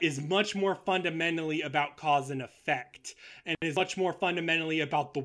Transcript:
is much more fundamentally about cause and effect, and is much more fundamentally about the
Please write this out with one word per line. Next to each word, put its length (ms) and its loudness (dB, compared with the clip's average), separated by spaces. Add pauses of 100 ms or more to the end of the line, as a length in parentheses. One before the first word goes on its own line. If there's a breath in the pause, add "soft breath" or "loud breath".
is 180 0
much 340 0
more 200 2
fundamentally 840 0
about 360 -2
cause 320 2
and 140 -4
effect, 720 -6 (320 loud breath)
and 160 -2
is 120 -2
much 220 0
more 160 0
fundamentally 680 0
about 340 0
the 100 0